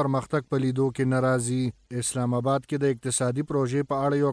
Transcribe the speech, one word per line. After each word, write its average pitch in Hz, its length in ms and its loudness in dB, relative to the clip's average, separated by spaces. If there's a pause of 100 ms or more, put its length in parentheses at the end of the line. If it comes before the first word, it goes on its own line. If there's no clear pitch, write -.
پرمختګ 135 520 0
په 135 120 2
لیدو 131 320 0
کې 135 160 2
نه 131 140 2
راځي. 127 360 0 (400)
اسلام 123 360 -2
آباد 127 140 0
کې 139 300 -2
د 139 100 4
اقتصادي 127 560 -2
پروژې 139 400 0
په 135 160 0
اړه 143 160 2
یو 139 120 2